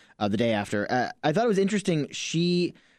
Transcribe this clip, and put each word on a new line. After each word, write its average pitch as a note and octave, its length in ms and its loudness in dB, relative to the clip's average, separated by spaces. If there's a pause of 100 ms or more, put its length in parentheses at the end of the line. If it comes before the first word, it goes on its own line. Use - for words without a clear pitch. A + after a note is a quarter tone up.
(200)
uh, G#2 80 0
the G2+ 100 0
day A#2 140 2
after. G2+ 400 -2
Uh, A#2+ 180 0 (140)
I D3 80 2
thought G3 140 2
it - 20 2
was G3+ 120 2
interesting. F#3+ 520 0
She, F3 640 0 (260)